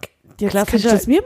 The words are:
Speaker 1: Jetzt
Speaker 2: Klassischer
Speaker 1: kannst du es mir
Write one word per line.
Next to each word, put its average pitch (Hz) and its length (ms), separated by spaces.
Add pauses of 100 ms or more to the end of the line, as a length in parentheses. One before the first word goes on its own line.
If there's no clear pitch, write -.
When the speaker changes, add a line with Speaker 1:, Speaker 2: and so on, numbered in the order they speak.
(400)
Speaker 1:
Jetzt 202 120
Speaker 2:
Klassischer 208 380
Speaker 1:
kannst 208 180
du 233 40
es 339 100
mir - 40